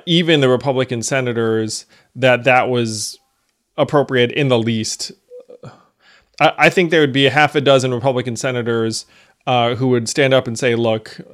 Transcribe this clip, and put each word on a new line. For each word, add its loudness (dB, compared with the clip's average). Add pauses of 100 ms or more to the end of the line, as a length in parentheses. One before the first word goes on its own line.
even 2
the 4
Republican -2
senators -2 (300)
that 2
that 4
was -4 (560)
appropriate 0
in -2
the 2
least. -4 (1300)
I, 4
I 4
think 0
there 2
would 2
be 2
a 4
half 2
a 2
dozen 2
Republican -2
senators, -4 (400)
uh, 0
who -2
would 2
stand 2
up 2
and -8
say, 0
"Look, -4 (140)